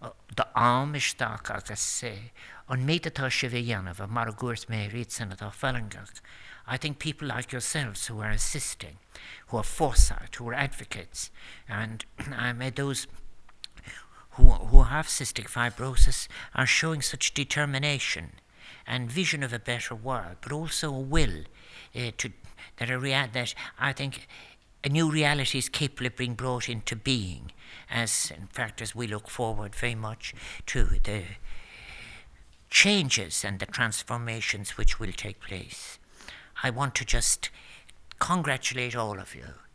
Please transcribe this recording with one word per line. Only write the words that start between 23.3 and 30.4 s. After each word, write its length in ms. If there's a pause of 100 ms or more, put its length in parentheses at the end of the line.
that 220 (240)
I 140
think 340 (580)
a 40
new 220
reality 480
is 100
capable 380
of 100
being 180
brought 340
into 280
being, 560 (380)
as, 460
in 120
fact, 320
as 140
we 120
look 220
forward 460
very 200
much 400 (320)